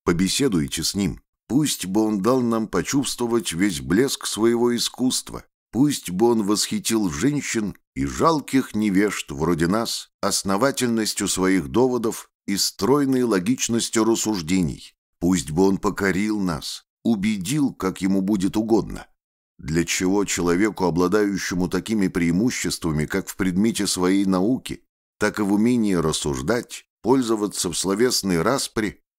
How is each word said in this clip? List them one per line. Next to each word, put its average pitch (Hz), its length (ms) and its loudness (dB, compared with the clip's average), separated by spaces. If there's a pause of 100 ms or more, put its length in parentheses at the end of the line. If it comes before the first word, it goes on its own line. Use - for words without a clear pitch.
побеседуйте 90 760 0
с - 120 -4
ним. 98 260 -2 (280)
Пусть 131 380 0
бы 98 160 0
он 107 200 0
дал 127 180 2
нам 113 260 0
почувствовать 117 840 -2
весь 85 280 -2
блеск 98 460 0
своего 120 480 2
искусства, - 720 -4 (260)
пусть 131 400 0
бы 107 200 4
он 113 140 2
восхитил 104 640 0
женщин 110 640 -2 (200)
и 69 120 -2
жалких 131 680 0
невежд 104 560 0
вроде 78 360 0
нас 107 440 -2 (100)
основательностью 107 1080 0
своих 92 400 2
доводов 113 600 0 (160)
и 196 100 -2
стройной 131 640 2
логичностью 113 840 0
рассуждений. 95 880 0 (240)
Пусть 85 320 0
бы 80 140 2
он 98 140 4
покорил 101 640 0
нас, 87 440 -6 (200)
убедил, 110 680 0
как 90 280 -4
ему 95 200 0
будет 95 360 0
угодно. 107 500 0 (520)
Для 82 260 0
чего 95 400 0
человеку, 90 600 0
обладающему 90 840 0
такими 95 400 0
преимуществами, 85 1000 0
как 95 220 -4
в - 80 -14
предмете 98 500 0
своей 95 380 2
науки, 95 580 0 (360)
так 104 200 -2
и 107 40 -2
в 98 100 0
умении 107 420 2
рассуждать, 78 920 -2 (140)
пользоваться 110 720 0
в 80 80 -6
словесной 98 640 0
распре 110 600 -2 (160)